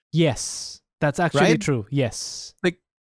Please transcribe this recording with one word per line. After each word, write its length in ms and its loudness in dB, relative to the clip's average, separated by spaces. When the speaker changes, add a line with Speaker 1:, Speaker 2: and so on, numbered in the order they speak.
Speaker 1:
Yes, 680 -2
that's 180 0
actually 220 2
Speaker 2:
Right? 200 4
Speaker 1:
true. 300 -2
Yes. 640 -4
Speaker 2:
Like, 120 0